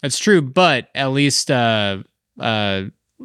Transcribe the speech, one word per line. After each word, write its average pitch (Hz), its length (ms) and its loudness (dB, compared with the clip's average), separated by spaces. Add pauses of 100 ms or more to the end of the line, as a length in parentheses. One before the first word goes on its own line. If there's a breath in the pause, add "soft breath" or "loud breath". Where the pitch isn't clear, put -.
That's 139 160 -4
true, 190 240 4
but 135 520 2
at 135 180 -2
least, 139 380 0
uh, 110 520 0 (360)
uh, 104 460 -2 (400)